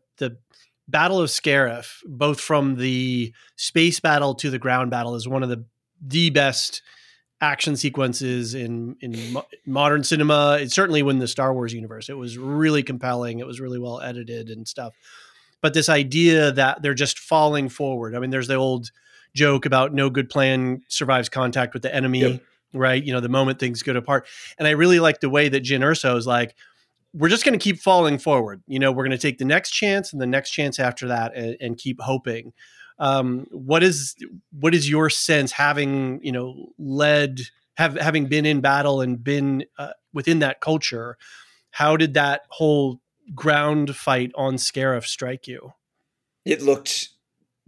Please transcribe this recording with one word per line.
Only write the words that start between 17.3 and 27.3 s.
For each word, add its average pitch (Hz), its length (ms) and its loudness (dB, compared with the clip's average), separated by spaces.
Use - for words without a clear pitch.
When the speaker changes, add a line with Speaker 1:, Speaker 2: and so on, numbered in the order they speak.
Speaker 1:
forward. 123 480 -6
I 123 40 -6
mean, 131 100 -4
there's 131 180 -2
the 135 80 0
old 127 360 -2
joke 139 300 4
about 135 280 2
no 139 160 0
good 127 180 -2
plan 131 600 0
survives 127 420 0
contact 123 440 -2
with 117 100 -8
the 131 100 -4
enemy. 131 280 0
Speaker 2:
Yep. 127 200 2
Speaker 1:
Right? 131 300 2
You 139 100 -4
know, 127 60 -2
the 120 100 -4
moment 131 300 0
things 120 240 -4
go 131 120 -2
apart. 123 320 0
And 151 100 0
I 151 40 4
really 170 280 6
like 156 200 4
the 143 100 -2
way 147 200 4
that 135 140 0
Jyn 131 180 0
Erso 139 360 2
is 117 100 -4
like, 120 280 0
"We're 160 160 2
just 226 160 2